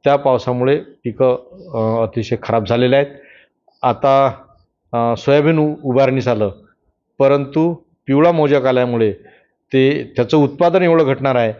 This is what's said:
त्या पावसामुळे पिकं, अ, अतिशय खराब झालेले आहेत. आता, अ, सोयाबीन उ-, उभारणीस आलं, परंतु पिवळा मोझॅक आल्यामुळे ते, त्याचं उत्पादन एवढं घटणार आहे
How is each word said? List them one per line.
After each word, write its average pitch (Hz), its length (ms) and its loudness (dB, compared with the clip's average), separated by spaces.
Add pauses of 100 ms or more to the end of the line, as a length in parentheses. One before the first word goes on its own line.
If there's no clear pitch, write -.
त्या 143 120 2
पावसामुळे 127 600 -2
पिकं, 123 600 -4 (380)
अ, 113 280 -2
अतिशय 113 400 -4
खराब 113 240 -2
झालेले 120 300 2
आहेत. 143 100 2 (760)
आता, 135 440 2 (680)
अ, 117 240 -2
सोयाबीन 151 420 2
उ-, 151 260 -2
उभारणीस 131 440 0
आलं, 107 220 -2 (680)
परंतु 143 560 0 (320)
पिवळा 151 260 2
मोझॅक 143 320 0
आल्यामुळे 123 480 0 (600)
ते, 135 440 0
त्याचं 127 200 0
उत्पादन 170 460 2
एवढं 165 220 2
घटणार 135 300 -2
आहे 113 260 0